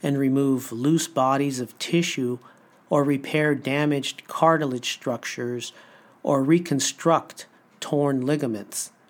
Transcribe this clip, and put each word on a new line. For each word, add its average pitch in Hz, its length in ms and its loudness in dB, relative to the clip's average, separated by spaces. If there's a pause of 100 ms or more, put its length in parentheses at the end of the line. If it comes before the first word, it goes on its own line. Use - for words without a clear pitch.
and 143 160 0
remove 135 540 2
loose 139 360 0
bodies 135 520 0
of - 200 -8
tissue 131 600 -2 (500)
or 143 140 4
repair 147 520 0
damaged 139 720 -2
cartilage 151 640 2
structures 120 800 -6 (520)
or 139 200 2
reconstruct 170 1000 0 (340)
torn 143 460 0
ligaments 131 640 -4 (180)